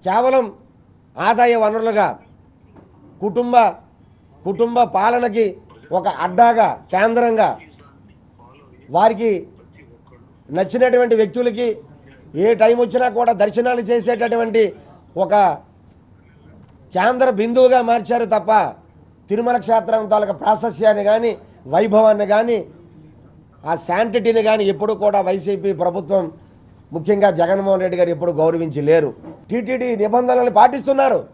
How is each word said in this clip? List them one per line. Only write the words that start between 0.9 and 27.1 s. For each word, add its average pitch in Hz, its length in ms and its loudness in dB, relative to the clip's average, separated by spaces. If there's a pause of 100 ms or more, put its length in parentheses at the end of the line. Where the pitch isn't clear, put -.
ఆదాయ 233 340 2
వనరులుగా, 214 560 -2 (1040)
కుటుంబ, 240 340 -2 (880)
కుటుంబ 233 380 0 (140)
పాలనకి 226 500 0 (520)
ఒక 180 100 -4 (160)
అడ్డాగా, 220 420 4 (260)
కేంద్రంగా, 220 560 2 (1500)
వారికి 220 340 2 (1300)
నచ్చినటువంటి 240 640 2
వ్యక్తులకి 233 480 -2 (760)
ఏ 214 40 2 (140)
టైం 233 220 4
వచ్చినా 247 240 -2 (100)
కూడా 233 140 2 (100)
దర్శనాలు 240 480 0
చేసేటటువంటి 226 760 0 (600)
ఒక 180 100 -2 (1600)
కేంద్ర 254 360 2 (100)
బిందువుగా 247 400 4 (100)
మార్చారు 233 440 -2
తప్ప, 214 160 -2 (800)
తిరుమల 233 340 -2
క్షేత్రం 220 480 0
తాలూకా 208 300 0
ప్రాశస్యాన్ని 208 680 0
కానీ, 226 220 0 (420)
వైభవాన్ని 208 600 2
కానీ, 226 240 0 (1120)
ఆ - 20 0 (140)
శాంటిటీని 220 600 0
కానీ 214 240 2
ఎప్పుడు 208 200 -4 (120)
కూడా 202 240 2
వైసీపీ 190 440 -4
ప్రభుత్వం, 175 520 -2 (680)
ముఖ్యంగా 196 340 0 (100)